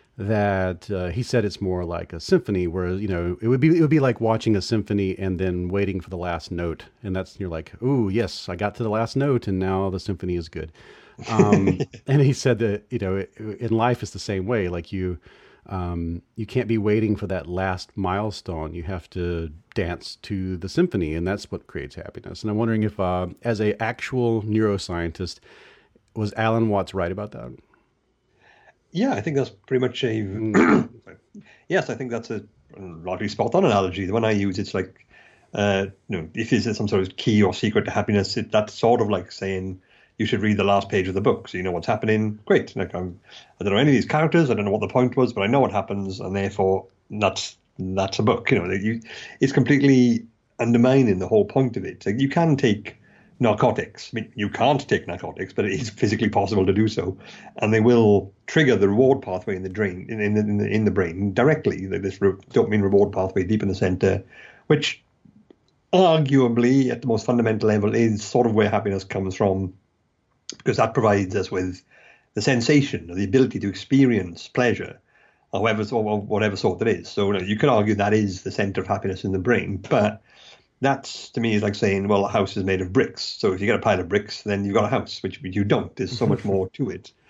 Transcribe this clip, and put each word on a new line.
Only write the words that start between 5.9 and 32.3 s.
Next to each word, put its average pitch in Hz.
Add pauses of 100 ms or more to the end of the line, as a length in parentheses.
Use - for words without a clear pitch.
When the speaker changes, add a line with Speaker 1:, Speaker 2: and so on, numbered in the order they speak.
Speaker 1:
for -
the 92
last 85
note. 87 (180)
And 95
that's, 95
you're 95
like, 80 (120)
"Ooh, 123
yes, 101
I 90
got 101
to 120
the 110
last 110
note 135
and 95
now 95
the 92
symphony 90
is 82
good." 80 (560)
Um, 101 (140)
Speaker 2:
<laughs> -
Speaker 1:
and 143
he 139
said 120
that, 104
you 123
know, 98 (120)
in 110
life 113
it's 104
the -
same 95
way. 104
Like 87
you, 92 (480)
um, 87 (120)
you 110
can't 123
be 113
waiting 107
for 98
that 87
last 92
milestone. 92
You 87
have 92
to 85 (240)
dance 87
to 92
the 92
symphony, 101
and 85
that's 101
what -
creates 69
happiness. -
And 107
I'm 104
wondering 113
if, 104
uh, 90 (160)
as 110
a 107
actual 117
neuroscientist, 98 (760)
was 104
Alan 113
Watts 98
right 90
about 101
that? - (1400)
Speaker 2:
Yeah, 165
I 98
think 160
that's 135
pretty -
much 139
a 110
Speaker 1:
Mm. 104 (400)
Speaker 2:
<clears throat> -
yes, 175
I 117
think 123
that's 113